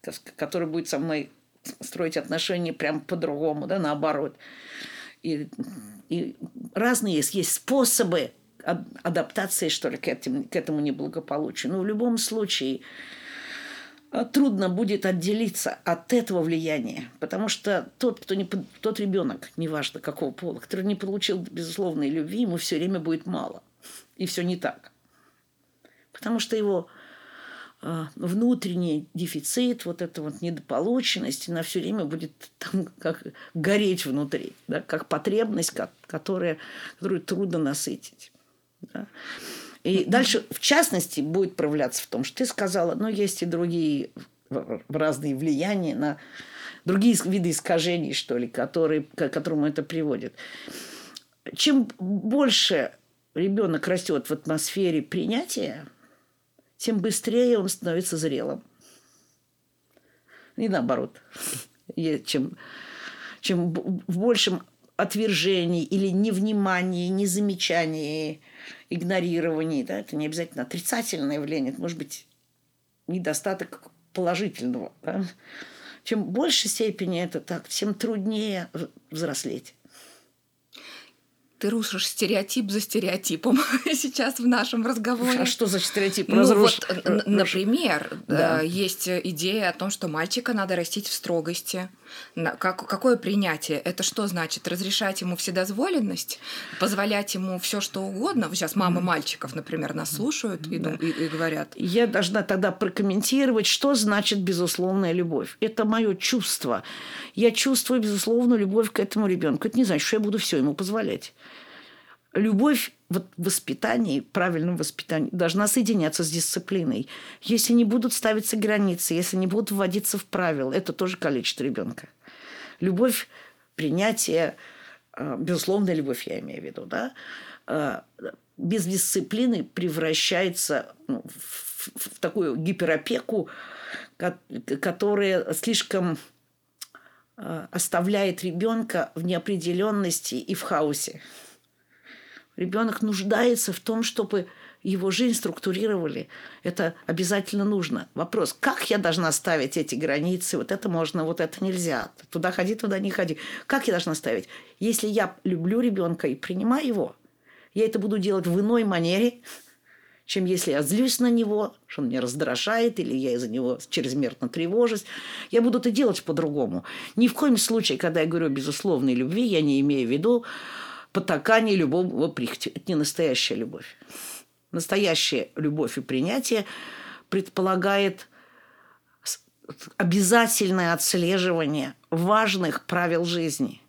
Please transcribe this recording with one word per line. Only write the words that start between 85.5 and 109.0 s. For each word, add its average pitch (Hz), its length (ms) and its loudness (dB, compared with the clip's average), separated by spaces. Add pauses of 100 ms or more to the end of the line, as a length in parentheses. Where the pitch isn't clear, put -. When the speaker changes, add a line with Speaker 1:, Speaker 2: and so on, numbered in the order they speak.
Speaker 1:
за 185 140 2
стереотип? 196 480 0
Speaker 2:
Ну 226 140 8
Speaker 1:
Разруш-, 226 380 8
Speaker 2:
вот, - 100 -8
н-, 180 140 0
н-, 202 160 4
Speaker 1:
разруш-, - 60 -2
Speaker 2:
например, 196 1000 2
Speaker 1:
да. 156 360 4
Speaker 2:
э, 156 40 0
есть 185 420 -2
идея 180 600 0
о - 20 -6
том, 190 180 -4
что 196 180 -4
мальчика 175 440 -2
надо 190 240 0
растить 175 320 -4
в - 40 -4
строгости. 175 760 -2 (460)
На-, 165 220 -2
как-, 185 300 -2
какое 240 300 4
принятие? 185 640 0
Это 180 240 -2
что 208 240 0
значит? 175 420 -4
Разрешать 196 540 -2
ему 180 140 -2
вседозволенность? 202 1000 -2 (420)
Позволять 202 540 0
ему 185 240 -4
все, 202 220 -2
что 196 220 -4
угодно? 202 460 0
Вот 180 100 -4
щас 165 180 -2
мамы 180 200 4
Speaker 1:
Мгм. 175 100 0
Speaker 2:
мальчиков, 151 480 -2
например, 156 400 -4
нас 160 160 -4
слушают 202 560 -2
и 180 120 -4
Speaker 1:
Да. 160 120 -2
Speaker 2:
дум-, 165 100 -6
и, 165 60 0 (180)
и 160 40 -2
говорят. 156 480 -2
Speaker 1:
Я 214 300 4
должна 202 360 2
тогда 190 300 2
прокомментировать, 214 920 2
что - 280 4
значит 208 460 2
безусловная 180 720 2
любовь. 165 480 0
Это 220 260 0
мое 220 280 4
чувство. 147 680 0 (520)
Я 226 180 6
чувствую 254 500 2
безусловную 226 580 4
любовь 202 320 2
к - 80 2